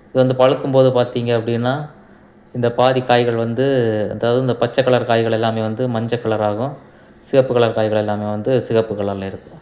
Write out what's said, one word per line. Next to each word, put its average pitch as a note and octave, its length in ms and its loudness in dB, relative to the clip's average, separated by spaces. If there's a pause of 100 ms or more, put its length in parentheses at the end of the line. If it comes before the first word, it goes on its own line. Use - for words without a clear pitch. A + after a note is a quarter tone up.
(140)
இது B2+ 120 4
வந்து B2+ 80 0
பழுக்கும்போது C3 520 4
பார்த்தீங்க A#2+ 500 0
அப்படின்னா, A#2+ 520 -2 (640)
இந்த A#2+ 180 -2
பாதி B2+ 300 2
காய்கள் A#2+ 320 2
வந்து, A#2 800 0
அதாவது, A#2 280 0
இந்த B2+ 160 0
பச்சை A#2+ 280 0
கலர் B2 200 2
காய்கள் A#2 280 2
எல்லாமே A2+ 280 0
வந்து A2 280 -4
மஞ்சள் A#2 340 -4
கலர் A2 200 -2
ஆகும், G#2+ 300 -2 (460)
சிவப்பு C3 340 0
கலர் A#2 220 2
காய்கள் G#2+ 240 0
எல்லாமே G#2 320 -4
வந்து A2 300 -2
சிவப்பு A2 340 -2
கலர்ல G2 320 -4
இருக்கும். G2 360 -14